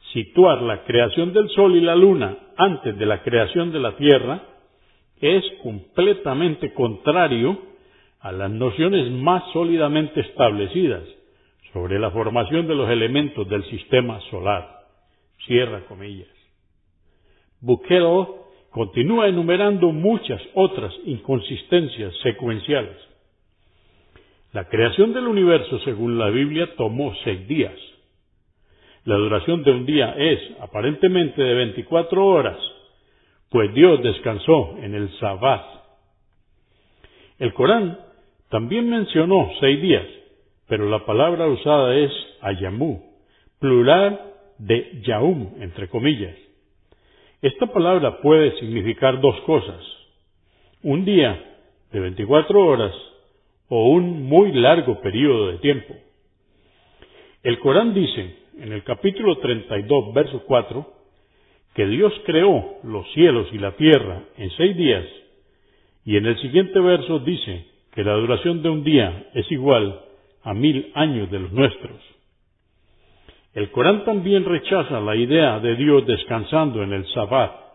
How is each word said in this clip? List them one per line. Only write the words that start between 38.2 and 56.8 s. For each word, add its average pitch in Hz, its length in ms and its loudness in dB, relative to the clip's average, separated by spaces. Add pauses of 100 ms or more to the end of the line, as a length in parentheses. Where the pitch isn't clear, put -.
también 165 400 -2
mencionó 180 720 0
seis 143 220 2
días, 160 240 2 (600)
pero 104 220 -2
la 107 160 -2
palabra 160 420 0
usada 139 500 2
es 143 140 2 (300)
ayamú, 98 600 -6 (580)
plural 147 600 4 (380)
de 113 460 -4
yaum, 117 580 -2
entre 95 260 -12
comillas. 110 480 -4 (1080)
Esta 143 260 0
palabra 170 540 2
puede 151 380 6
significar 117 600 -2
dos 139 200 4
cosas: 107 400 -2 (1000)
un 156 240 -2
día 147 380 2 (480)
de 107 80 -6
veinticuatro 110 640 2
horas 117 280 2 (760)
o 117 200 2
un 170 340 2
muy 175 300 4
largo 135 480 2
periodo 110 500 0
de 87 80 -10
tiempo. 139 340 -2 (1500)